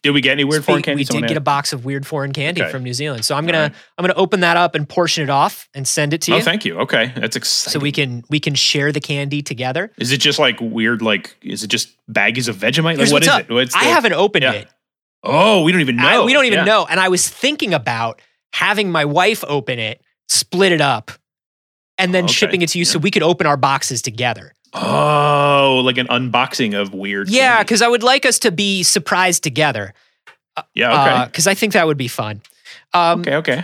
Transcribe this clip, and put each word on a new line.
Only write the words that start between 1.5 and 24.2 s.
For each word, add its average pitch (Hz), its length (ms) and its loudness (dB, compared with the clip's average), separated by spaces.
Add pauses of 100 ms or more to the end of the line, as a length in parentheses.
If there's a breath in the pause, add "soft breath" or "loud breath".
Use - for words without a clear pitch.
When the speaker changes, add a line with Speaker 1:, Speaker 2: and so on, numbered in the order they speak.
Speaker 2:
of 123 100 -10
weird 139 240 -8
foreign 139 240 -6
candy 156 300 -4
Speaker 1:
Okay. 82 100 -2
Speaker 2:
from 135 100 -8
New 123 120 -8
Zealand. 127 320 -6
So 139 100 -2
I'm 151 80 -2
Speaker 1:
All 170 80 -2
Speaker 2:
gonna, 160 120 2
Speaker 1:
right. 147 100 -2 (240 loud breath)
Speaker 2:
I'm 175 60 -4
gonna 180 100 2
open 185 260 0
that 170 160 2
up 170 180 2
and 151 140 -4
portion 170 340 -2
it 139 80 -4
off 143 440 0
and 139 120 -8
send 147 280 0
it 165 80 -2
to - 100 0
Speaker 1:
Oh, 147 60 4
Speaker 2:
you. 165 60 4
Speaker 1:
thank 202 200 0
you. 85 160 -4
Okay. 123 340 0
That's 117 220 -6
exciting. - 420 -4
Speaker 2:
So 143 60 -4
we 143 80 -2
can, 127 380 -4
we 147 100 0
can 147 160 -2
share 143 380 0
the 151 80 -2
candy 143 400 -4
together. 131 560 -6
Speaker 1:
Is 123 160 -2
it 131 60 0
just, 143 200 0
like, 123 220 2
weird, 113 400 -2
like, 107 400 -2
is 98 200 -10
it 107 60 -10
just 110 220 -4 (200)
baggies 113 380 0
of 107 80 -6
Vegemite? 131 300 -2
Like, 165 140 0
Speaker 2:
Here's 135 120 4
Speaker 1:
what 143 120 4
Speaker 2:
what's - 40 4
Speaker 1:
is 277 60 4
Speaker 2:
up. - 80 0
Speaker 1:
it? - 120 -14
What's 127 220 0
Speaker 2:
I 208 80 2
Speaker 1:
the 285 60 2
Speaker 2:
haven't 233 240 2
opened 180 300 2
Speaker 1:
Yeah. 127 100 2
Speaker 2:
it. 101 140 -8 (560)
Speaker 1:
Oh, 175 400 4
we 175 100 4
don't 180 80 2
even 127 180 0
Speaker 2:
I, 165 140 4
Speaker 1:
know. 240 100 4
Speaker 2:
we 240 80 2
don't 277 140 4
even 202 140 2
Speaker 1:
Yeah. 160 40 0
Speaker 2:
know. 202 260 2
And 165 80 0
I 185 120 2
was 180 180 0
thinking 269 460 -4
about 117 480 -4 (320 soft breath)
having 196 360 0
my 165 140 2
wife 180 420 2
open 143 320 -4
it, 110 240 -8 (280)
split 185 420 2
it 160 80 2
up, 131 320 0 (880)
and 185 140 0
then 180 100 2
Speaker 1:
Okay, 170 100 0
Speaker 2:
shipping 190 300 0
it 165 60 -2
to 175 100 -4
you 170 60 0
so - 120 0
Speaker 1:
yeah. 147 60 -2
Speaker 2:
we - 80 0
could 202 120 0
open 175 220 2
our 143 120 2
boxes 135 440 0
together. 113 520 -6 (200)